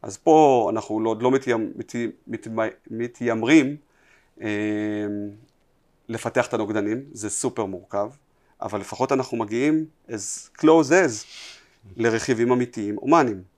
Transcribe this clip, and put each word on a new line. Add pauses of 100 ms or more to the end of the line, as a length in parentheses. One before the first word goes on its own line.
אז
פה
אנחנו
לא,
עוד
לא
מתיימ-,
מתי-, (160)
מתמי-, (220)
מתיימרים, (680)
אה, (1600)
לפתח
את
הנוגדנים,
זה
סופר
מורכב, (520)
אבל
לפחות
אנחנו
מגיעים (240)
as (120)
close
as (720)
לרכיבים
אמיתיים
הומניים. (140)